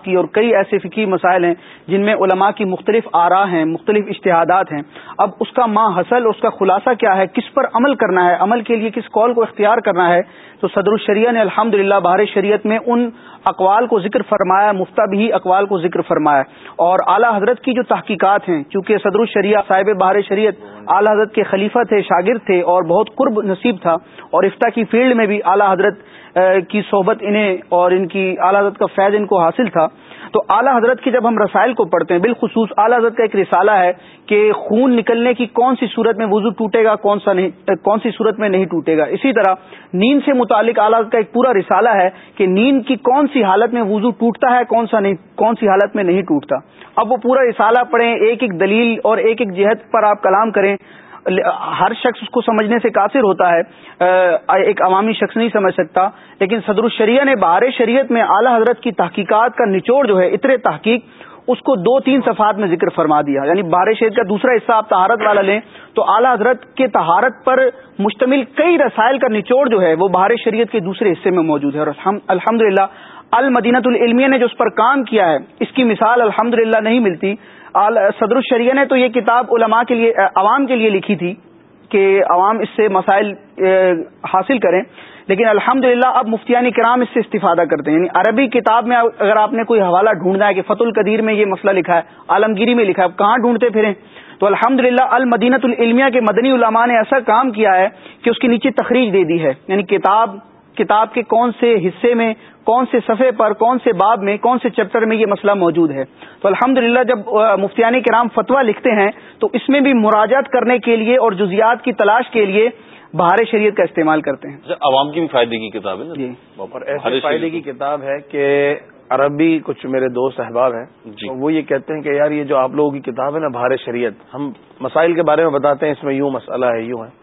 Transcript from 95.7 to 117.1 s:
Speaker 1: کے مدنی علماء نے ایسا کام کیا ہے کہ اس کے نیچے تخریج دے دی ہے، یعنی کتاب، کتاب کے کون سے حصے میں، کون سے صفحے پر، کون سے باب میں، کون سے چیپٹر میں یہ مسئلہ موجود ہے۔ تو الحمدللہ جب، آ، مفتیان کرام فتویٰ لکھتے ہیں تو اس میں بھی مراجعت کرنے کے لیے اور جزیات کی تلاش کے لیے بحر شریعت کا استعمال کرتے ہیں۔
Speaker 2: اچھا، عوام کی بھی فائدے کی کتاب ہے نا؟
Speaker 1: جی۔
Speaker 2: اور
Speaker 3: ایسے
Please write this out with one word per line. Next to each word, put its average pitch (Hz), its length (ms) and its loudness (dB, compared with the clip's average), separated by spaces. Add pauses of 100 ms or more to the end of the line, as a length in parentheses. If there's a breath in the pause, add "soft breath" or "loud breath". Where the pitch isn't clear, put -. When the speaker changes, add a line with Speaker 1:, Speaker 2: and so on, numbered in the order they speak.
Speaker 1:
کے 254 80 2
مدنی 233 320 0
علماء 233 340 2
نے 240 100 0
ایسا 226 240 0
کام 233 300 0
کیا 202 260 2
ہے 190 120 2 (340 loud breath)
کہ 233 80 0
اس 226 80 -2
کے 262 100 -2
نیچے 240 220 0
تخریج 240 420 0
دے 190 120 2
دی 165 180 -2
ہے، 139 100 0 (160)
یعنی 196 140 -2
کتاب، 196 540 0 (380)
کتاب 214 400 0
کے 240 80 -2
کون 233 280 0 (100)
سے 233 140 2
حصے 190 400 -2
میں، 226 200 -2 (300 loud breath)
کون 240 260 2
سے 247 160 0
صفحے 247 240 2
پر، 220 220 0
کون 233 320 0
سے 233 80 2
باب 202 300 0
میں، 202 140 -2
کون 240 260 0
سے 240 80 -2
چیپٹر 220 340 -2
میں 220 120 0
یہ 214 100 0
مسئلہ 202 280 0
موجود 170 360 0
ہے۔ 135 140 -6 (360 loud breath)
تو 196 80 0
الحمدللہ 240 500 2 (100)
جب، 214 300 -2
آ، 214 160 2
مفتیان 226 460 0
کرام 226 340 0
فتویٰ 247 280 0
لکھتے 233 280 0
ہیں 208 200 2 (280 loud breath)
تو 208 140 -2
اس - 160 -4
میں 277 120 2
بھی 277 120 2
مراجعت 220 560 2
کرنے 247 300 0
کے 233 180 0
لیے 226 200 0
اور 226 160 2
جزیات 208 520 0
کی 247 80 -2
تلاش 220 380 0
کے 220 140 0
لیے 208 240 0 (440 loud breath)
بحر 180 380 2
شریعت 208 260 0
کا 190 60 0
استعمال 156 380 0
کرتے 143 280 -8
ہیں۔ 139 80 -16
Speaker 2:
اچھا، 156 180 -10
عوام 139 360 0
کی 160 100 -4
بھی 160 120 -4
فائدے 117 240 0
کی 110 220 -10
کتاب 95 220 -8
ہے 131 40 -12
نا؟ 165 100 -14
Speaker 1:
جی۔ 131 180 -8 (240)
Speaker 2:
اور 104 240 -14
Speaker 3:
ایسے 139 300 -6